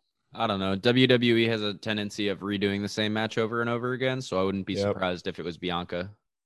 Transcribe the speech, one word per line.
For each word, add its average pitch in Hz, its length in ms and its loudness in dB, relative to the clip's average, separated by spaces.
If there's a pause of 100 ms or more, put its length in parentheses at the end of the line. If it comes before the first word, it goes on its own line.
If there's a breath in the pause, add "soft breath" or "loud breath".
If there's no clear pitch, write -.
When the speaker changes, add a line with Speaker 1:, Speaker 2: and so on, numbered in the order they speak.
(340)
Speaker 1:
I 117 140 -2
don't 98 120 -2
know. 95 160 0
W 120 320 6
W 120 280 6
E 113 120 4
has 113 140 -2
a 104 120 -2
tendency 104 560 -4
of 92 100 -4
redoing 101 420 0
the 101 60 -2
same 107 260 -2
match 110 240 -2
over 117 240 0
and 117 80 -2
over 120 240 -2
again, 131 280 -2
so 92 180 -2
I 95 40 2
wouldn't 95 220 -2
be 95 100 -4
Speaker 2:
Yep. 98 120 0
Speaker 1:
surprised 92 400 -2
if 90 120 -6
it 80 60 -8
was 85 120 -6
Bianca. 87 520 -4 (360)